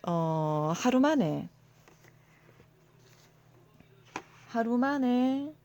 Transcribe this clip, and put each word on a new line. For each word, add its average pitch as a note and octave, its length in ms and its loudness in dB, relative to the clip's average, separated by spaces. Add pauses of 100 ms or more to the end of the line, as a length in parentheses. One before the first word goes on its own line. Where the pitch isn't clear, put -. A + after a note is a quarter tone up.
어, D#3+ 720 -2
하루 B3+ 240 0
만에, F3+ 480 0 (3000)
하루 A#3 280 0
만에 C4+ 760 0 (120)